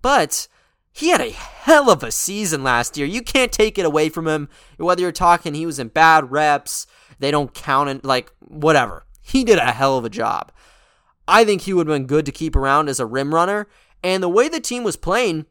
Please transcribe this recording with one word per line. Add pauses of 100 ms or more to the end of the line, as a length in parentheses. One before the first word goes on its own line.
But (440)
he
had
a
hell
of
a
season
last
year.
You
can't
take
it
away
from
him. (300)
Whether
you're
talking
he
was
in
bad
reps, (340)
they
don't
count
it,
like,
whatever. (160)
He
did
a
hell
of
a
job. (760)
I
think
he
would
have
been
good
to
keep
around
as
a
rim
runner. (360)
And
the
way
the
team
was
playing